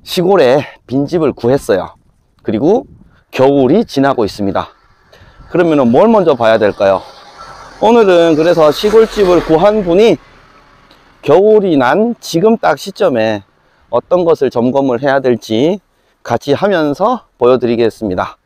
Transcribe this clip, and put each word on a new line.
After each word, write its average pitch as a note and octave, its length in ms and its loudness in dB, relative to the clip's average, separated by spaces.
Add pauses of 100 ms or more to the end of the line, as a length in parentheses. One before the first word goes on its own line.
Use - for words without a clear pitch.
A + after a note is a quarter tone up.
시골에 D#3+ 640 0 (200)
빈집을 C#3+ 460 -2
구했어요. A#2 600 -2 (480)
그리고 D3 420 -2 (460)
겨울이 C#3 560 0
지나고 C3+ 380 -2
있습니다. F#2+ 440 -6 (840)
그러면은 D3+ 400 0
뭘 E3 180 4
먼저 F#3 260 2
봐야 A2+ 240 0
될까요? G2 420 0 (800)
오늘은 F#3 560 2
그래서 D#3+ 340 2
시골집을 G#3 760 0
구한 G3 400 0
분이 F#3 320 2 (1040)
겨울이 G3 540 2
난 E3+ 440 0
지금 G#3 380 0
딱 D#3 200 -2
시점에 A2+ 640 -4 (460)
어떤 F3 360 -2
것을 D3 260 0
점검을 B2+ 520 -2
해야 C#3 180 0
될지 C3 600 -2 (420)
같이 A#2+ 300 -4
하면서 F3 720 -2 (140)
보여드리겠습니다. A2+ 1080 -2